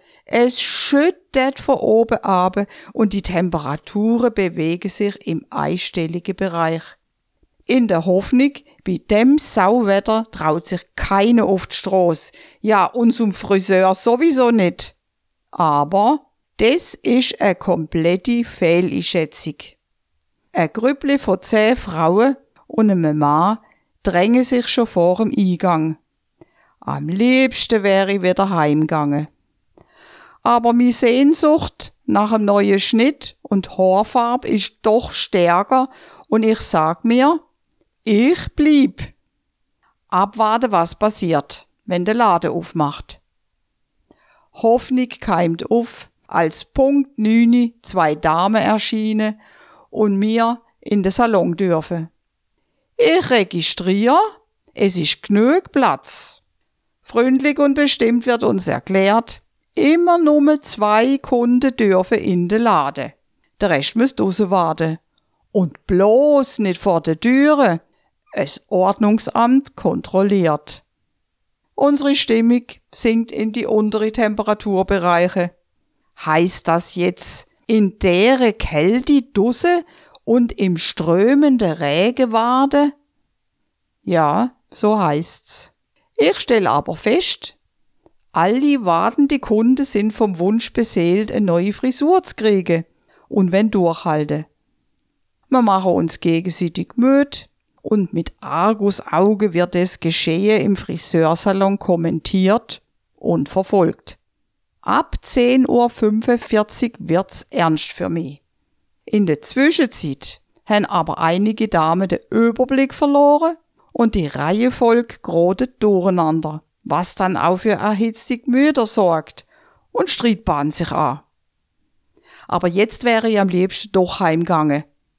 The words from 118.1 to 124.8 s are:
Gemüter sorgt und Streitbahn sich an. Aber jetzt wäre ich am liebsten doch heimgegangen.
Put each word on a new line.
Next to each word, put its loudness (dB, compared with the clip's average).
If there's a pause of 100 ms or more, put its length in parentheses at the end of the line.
Gemüter 0
sorgt -2 (460)
und -2
Streitbahn -2
sich -6
an. -4 (1300)
Aber -2
jetzt -2
wäre 0
ich 2
am 2
liebsten -2
doch 0
heimgegangen. 0 (360)